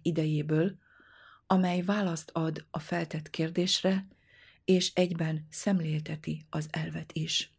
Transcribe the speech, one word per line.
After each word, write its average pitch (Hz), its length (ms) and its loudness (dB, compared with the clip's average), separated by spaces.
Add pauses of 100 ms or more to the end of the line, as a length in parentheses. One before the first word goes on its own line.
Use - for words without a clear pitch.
idejéből, 156 760 2 (680)
amely 180 360 4
választ 185 480 0
ad 160 400 -2
a - 80 -8
feltett 160 520 -4
kérdésre, 180 800 0 (560)
és 185 300 4
egyben 165 560 0
szemlélteti 156 1000 -2
az 156 200 -4
elvet 160 420 -6
is. - 460 -4